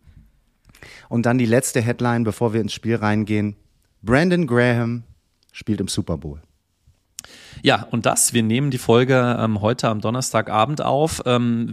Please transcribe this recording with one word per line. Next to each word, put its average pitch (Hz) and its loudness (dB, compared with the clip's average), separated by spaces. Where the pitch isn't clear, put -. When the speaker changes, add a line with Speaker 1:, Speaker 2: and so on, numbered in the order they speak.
Speaker 1:
Und 117 0
dann 120 2
die 127 2
letzte 120 2
Headline, 120 0
bevor 110 -2
wir 113 0
ins 104 -6
Spiel 113 -4
reingehen. 104 0
Brandon 165 2
Graham 120 0
spielt 104 -4
im 92 -4
Super 85 -4
Bowl. 73 -12
Speaker 2:
Ja, 117 2
und 113 -2
das, - 0
wir 120 2
nehmen 120 0
die 127 -2
Folge, 123 2
ähm, 110 -2
heute 117 0
am 107 -2
Donnerstagabend 113 -2
auf. 143 -2
Ähm, 120 0